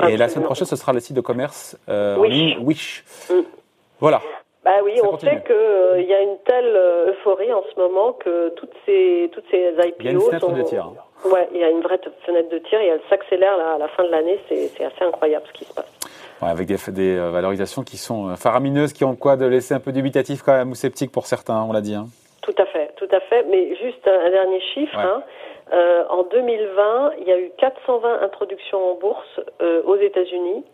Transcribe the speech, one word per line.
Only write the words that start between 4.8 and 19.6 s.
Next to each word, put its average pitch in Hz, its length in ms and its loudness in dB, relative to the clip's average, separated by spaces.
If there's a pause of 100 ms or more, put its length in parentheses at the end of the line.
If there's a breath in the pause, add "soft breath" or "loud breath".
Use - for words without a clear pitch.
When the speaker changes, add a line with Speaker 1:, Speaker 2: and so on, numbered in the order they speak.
Speaker 2:
oui, 208 140 0
Speaker 1:
Ça 214 100 4
Speaker 2:
on 196 40 2
Speaker 1:
continue. 269 200 0
Speaker 2:
sait 302 120 -2
que, 240 100 2
euh, 190 480 4
il 180 80 -4
y 196 40 4
a 196 60 4
une 196 240 -2
telle, 247 320 2
euh, 175 360 4
euphorie 196 420 0
en 196 100 0 (100)
ce - 60 -10
moment 185 320 2
que 170 380 -2
toutes - 240 -16 (120)
ces, 180 460 4
toutes - 180 -16
ces 180 200 2
I 160 80 -4
P 175 100 4
O 175 120 -4
Speaker 1:
Il - 60 -8
y - 40 -2
a - 20 0
une 143 80 2
fenêtre 175 260 2
Speaker 2:
sont 175 60 2
Speaker 1:
de - 120 -2
tir. 90 280 -4 (320)
Speaker 2:
Ouais, 185 300 4
il 175 80 -2
y - 20 2
a 160 60 4
une 165 100 2
vraie 180 200 -2
t-, 160 100 -14 (160)
fenêtre 170 240 0
de 165 80 -6
tir 214 240 -2
et 196 60 2
elle 156 120 2 (100)
s'accélère 196 460 2
là, 160 200 0
à - 20 -2
la 151 100 -4
fin 180 160 -2
de 175 60 0
l'année. 165 280 0 (120)
C'est, 151 260 -4
c'est 147 80 -6
assez 139 220 -6
incroyable 156 420 0
ce - 60 -20
qui - 100 -18
se - 100 -20
passe. - 160 -10 (520 loud breath)
Speaker 1:
Ouais, 85 80 -2
avec 85 180 -2
des, 98 80 -2 (140)
des, 92 280 0
euh, 87 120 -2
valorisations 95 540 -4
qui - 120 -16
sont, 104 320 -8
euh, 90 80 -8
faramineuses, 139 560 0
qui 143 140 -2
ont 131 100 0
quoi 139 220 2
de 131 80 2
laisser 127 280 2